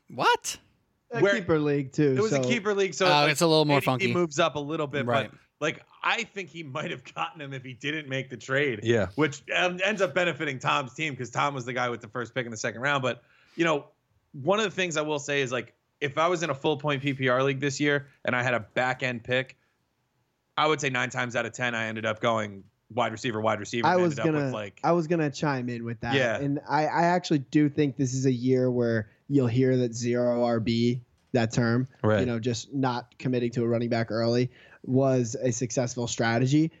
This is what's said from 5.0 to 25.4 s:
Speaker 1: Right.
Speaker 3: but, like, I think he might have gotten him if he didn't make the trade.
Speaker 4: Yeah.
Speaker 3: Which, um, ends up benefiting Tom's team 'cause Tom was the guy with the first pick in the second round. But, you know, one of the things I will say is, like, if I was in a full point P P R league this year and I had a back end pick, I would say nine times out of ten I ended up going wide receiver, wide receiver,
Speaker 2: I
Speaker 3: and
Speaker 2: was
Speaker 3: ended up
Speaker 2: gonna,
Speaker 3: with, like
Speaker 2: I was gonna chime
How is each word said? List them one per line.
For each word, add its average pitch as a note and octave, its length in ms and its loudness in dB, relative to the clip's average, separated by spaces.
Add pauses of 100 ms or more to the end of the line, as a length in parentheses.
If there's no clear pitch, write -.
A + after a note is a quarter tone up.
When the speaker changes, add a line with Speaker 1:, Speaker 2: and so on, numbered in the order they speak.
Speaker 1:
Right. A2+ 260 0
Speaker 3:
but, - 80 -20 (220)
like, D#3 220 -4 (200)
I G#3 200 0
think F#3+ 260 -12
he E3 140 -14
might C#3 280 -8
have C3+ 120 -10 (100)
gotten E3 280 -8
him C#3 120 -12
if B2+ 100 -12
he B2+ 100 -14
didn't C#3+ 360 -6
make C3 200 -6
the B2 80 -10
trade. C3 460 -2
Speaker 4:
Yeah. A2+ 320 4
Speaker 3:
Which, D3 260 0 (140)
um, F3+ 280 0
ends G3 180 0
up F#3 120 0
benefiting D3+ 460 -2
Tom's D3 340 -2
team D#3 220 -6
'cause A#2+ 140 -8
Tom C#3+ 240 0
was B2 120 -8
the B2+ 80 -6
guy B2 160 -2
with A#2 120 -6
the A2+ 60 -16
first A#2 280 -8
pick B2+ 100 -4
in A#2 60 -10
the A2 60 -10
second A2+ 240 -6
round. C#3+ 220 0
But, - 200 -4 (320)
you E3 100 0
know, D3 200 2 (480)
one D#3 260 0
of A3 60 2
the F3 60 -2
things E3 260 -2
I D#3 40 2
will D3+ 180 -2
say C#3+ 220 -2
is, B2 100 -2
like, A#2+ 220 -4 (280)
if C#3+ 160 -4
I D#3+ 100 4
was F3 160 0
in D#3+ 60 -2
a C3+ 60 -4
full D3+ 220 -2
point C#3+ 240 -2
P C#3 120 -2
P C3 160 0
R B2+ 140 2
league C#3 180 0
this C#3+ 180 -2
year C#3+ 280 2 (180)
and B2 100 0
I B2 80 0
had B2+ 100 0
a A#2 60 0
back B2+ 440 -2
end A#2+ 200 -4
pick, B2+ 340 -2 (1000)
I D3+ 100 4
would D3+ 140 2
say C#3+ 80 0
nine B2 200 -2
times B2 260 -4
out A#2+ 100 0
of A2 80 -8
ten B2 220 -4
I A2+ 100 -2
ended A2 200 -4
up G#2+ 140 -2
going G#2 440 -2 (300)
wide A2+ 180 0
receiver, A2 300 -4
wide A2 180 2
receiver, A#2+ 280 -2
Speaker 2:
I F3+ 60 4
Speaker 3:
and F3+ 100 4
Speaker 2:
was D3 160 0
Speaker 3:
ended A2 80 0
up D#3 60 2
Speaker 2:
gonna, D3 120 0
Speaker 3:
with, B2+ 80 -4
like G#2+ 300 -10
Speaker 2:
I D#3 80 2
was E3+ 160 2
gonna D#3 240 0
chime C3 380 -2